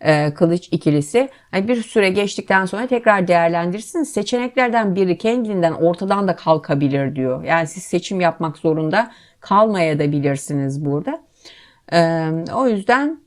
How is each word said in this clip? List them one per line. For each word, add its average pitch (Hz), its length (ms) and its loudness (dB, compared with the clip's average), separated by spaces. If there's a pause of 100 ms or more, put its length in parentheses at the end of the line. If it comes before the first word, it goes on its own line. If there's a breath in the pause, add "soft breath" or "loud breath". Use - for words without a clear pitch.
e, 151 340 2
Kılıç 175 380 0
ikilisi. 165 560 0 (220 loud breath)
Hani 196 180 -2
bir 240 140 0
süre 196 280 2
geçtikten 196 560 0
sonra 202 200 -6
tekrar 220 420 2
değerlendirirsiniz. 175 840 0
Seçeneklerden 240 840 0
biri 185 220 0
kendinden 214 540 0
ortadan 190 560 0
da 170 80 -2
kalkabilir 143 800 0
diyor. 131 280 -2
Yani 165 220 0
siz 180 160 -14
seçim 180 380 -4
yapmak 165 380 -2
zorunda 160 520 0 (300 loud breath)
kalmayabilirsiniz 147 1400 0
burada. 147 380 -4 (680 loud breath)
E, 165 380 2 (240)
o 262 140 0
yüzden 254 580 0